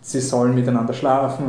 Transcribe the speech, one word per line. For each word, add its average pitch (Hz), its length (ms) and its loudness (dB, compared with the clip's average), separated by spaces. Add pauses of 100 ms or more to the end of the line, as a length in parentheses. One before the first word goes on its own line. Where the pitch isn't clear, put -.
sie - 200 -6
sollen 127 340 2
miteinander 123 380 0
schlafen, 135 560 0